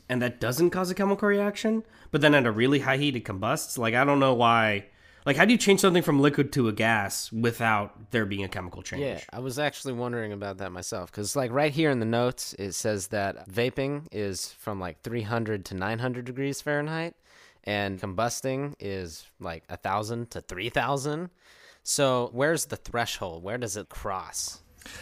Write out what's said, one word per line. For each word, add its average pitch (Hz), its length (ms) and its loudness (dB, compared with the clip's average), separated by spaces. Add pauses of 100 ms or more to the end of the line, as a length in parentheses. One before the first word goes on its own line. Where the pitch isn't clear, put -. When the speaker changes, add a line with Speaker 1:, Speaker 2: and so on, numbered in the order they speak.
Speaker 1:
and 127 140 0
that 120 180 -4
doesn't 139 300 4
cause 185 200 -2
a 185 40 -4
chemical 196 340 2
reaction, 202 560 2 (260)
but 151 100 2
then 147 140 8
at 135 120 6
a 117 40 4
really 127 300 4
high 135 160 0
heat, 143 200 0
it 113 80 -6
combusts? 110 540 -4
Like, 113 160 2
I 127 100 6
don't 143 140 6
know 131 160 6
why. 113 520 4 (400)
Like, 143 100 4
how 165 80 8
do 208 80 6
you 240 60 6
change 196 220 6
something 180 220 6
from 151 180 4
liquid 147 340 4
to 123 140 4
a 107 40 0
gas 104 580 0
without 113 800 0
there 113 140 2
being 98 180 -4
a 95 60 -4
chemical 90 340 -10
change? 135 200 -8
Speaker 2:
Yeah, 113 180 -4 (100)
I 110 100 -10
was 127 180 -6
actually 139 340 -4
wondering 120 400 -4
about 101 260 -6
that 95 140 -6
myself, 90 400 -8
'cause, 104 240 -6
like, 127 160 -2
right 143 200 2
here 156 180 2
in 127 100 2
the 110 60 0
notes, 120 520 0
it 95 140 -6
says 104 360 -2
that 98 400 -4
vaping 135 600 -2
is 98 480 -6
from, 101 220 -8
like, 90 220 -8
three 120 200 -4
hundred 107 440 -2
to - 80 -10
nine 98 240 -2
hundred 123 260 -4
degrees 135 380 -6
Fahrenheit, 156 520 -4 (500)
and 101 360 -2
combusting 120 800 -2
is, 95 460 -8 (120)
like, 85 300 -10
a 85 80 -10
thousand 107 540 -4
to 90 100 -10
three 95 300 -8
thousand. 143 580 -2 (540)
So 127 500 2
where's 143 340 2
the 107 100 -8
threshold? 95 640 -4
Where 104 160 -6
does 110 180 -6
it 98 140 -10
cross? - 720 -8 (400)